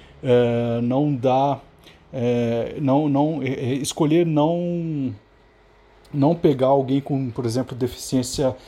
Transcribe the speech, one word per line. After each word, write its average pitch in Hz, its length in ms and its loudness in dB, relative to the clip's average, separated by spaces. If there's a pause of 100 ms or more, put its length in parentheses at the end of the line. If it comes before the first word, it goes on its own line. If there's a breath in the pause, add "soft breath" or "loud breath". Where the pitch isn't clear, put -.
(220 loud breath)
é, 120 600 2
não 139 320 0
dar, 131 480 0 (500 loud breath)
é, 120 680 -2
não, 143 280 2
não, 143 340 0
é, 131 60 -4
é, 131 260 -4
escolher 151 520 0
não, 160 880 -2 (1000)
não 147 220 2
pegar 139 320 2
alguém 135 340 2
com, 135 300 -4
por 120 160 -6
exemplo, 123 300 -4
deficiência, 127 760 -2 (140 loud breath)